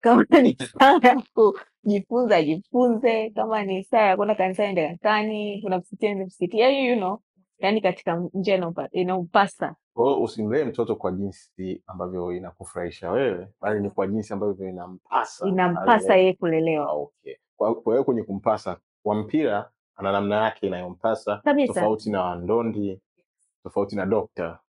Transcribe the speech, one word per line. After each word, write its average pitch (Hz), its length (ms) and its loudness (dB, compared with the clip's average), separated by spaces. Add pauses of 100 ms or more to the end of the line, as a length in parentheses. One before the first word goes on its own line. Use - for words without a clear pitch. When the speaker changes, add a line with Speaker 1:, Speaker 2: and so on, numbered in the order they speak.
Speaker 1:
Kama 233 300 6
<laughs> 294 120 8
ni 233 140 4 (220)
saa 277 240 8
ya 254 200 8 (120)
kujifunza, 214 1000 2
ajifunze. 220 920 0
Kama 220 340 -4
ni 190 200 -4
saa 233 180 2
ya 190 140 4
kwenda 202 180 0
kanisani, 190 340 0
aende 175 200 0
kanisani. 208 760 -2
Kuna 185 160 -2
msikiti, 196 280 -6
aende 196 180 -2
msikiti. 180 340 -6
Yeah, 262 260 4
you 247 120 2
know. 196 220 -4 (400)
Yaani 208 220 0
katika 180 360 -2 (180)
njia 196 220 0
inayompa-, 170 360 -6
inayompasa. 180 840 -2 (200)
Speaker 2:
Kwa 117 120 0
hiyo 139 160 2
usimlee 113 420 -2
mtoto 113 320 -4
kwa 90 160 -4
jinsi 92 760 -10
ambavyo 92 460 -8
inakufurahisha 90 760 -10
wewe, 101 380 -2 (120)
bali 104 200 -2
ni 101 100 -4
kwa 98 160 -4
jinsi 104 260 -6
ambavyo 98 360 -6
inampasa 92 800 -8
Speaker 1:
Inampasa 185 460 0
Speaker 2:
alelewe. 196 260 4
Speaker 1:
yeye 185 140 4
kulelewa. 160 560 -2
Speaker 2:
Ah, - 20 -4
okay. 147 420 -10 (220)
Kwa, 110 180 0
kwa 113 200 -2
hiyo 135 100 2
kwenye 120 180 0
kumpasa, 98 540 -4 (260)
kwa 104 120 0
mpira, 107 560 -2 (260)
ana 98 160 -2
namna 101 320 0
yake 107 220 -2
inayompasa, 92 800 -4
Speaker 1:
Kabisa. 277 300 2
Speaker 2:
tofauti 107 360 -2
na 90 240 -2
ndondi, 104 680 -4 (640)
tofauti 101 340 -6
na 95 100 -4
dokta. 95 520 -4 (160)